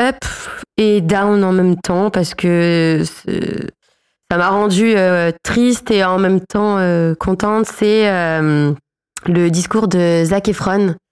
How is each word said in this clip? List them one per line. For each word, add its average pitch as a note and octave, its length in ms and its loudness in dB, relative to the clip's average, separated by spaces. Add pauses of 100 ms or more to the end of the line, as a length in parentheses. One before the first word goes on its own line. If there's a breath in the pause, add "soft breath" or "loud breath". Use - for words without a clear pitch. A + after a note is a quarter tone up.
up C4 240 -2 (500)
et G#3 240 2
down G3+ 440 2
en F#3 80 0
même F#3 260 2
temps, F#3 320 -2
parce F3+ 240 -2
que E3+ 720 0
c'est, - 640 -8 (640)
ça F3 60 -2
m'a F3 120 2
rendue, G#3 480 2
euh, F3+ 340 2 (120)
triste A#3+ 480 0
et G3 120 2
en F#3 140 0
même F#3+ 240 2
temps, G#3 380 -2
euh, E3+ 340 0
contente, G#3 540 -2
c'est, G#3+ 420 2
euh, D#3 640 0 (540)
le F3 220 2
discours F3+ 380 0
de E3+ 380 2
Zac G3 240 0
Efron G3 460 0 (160)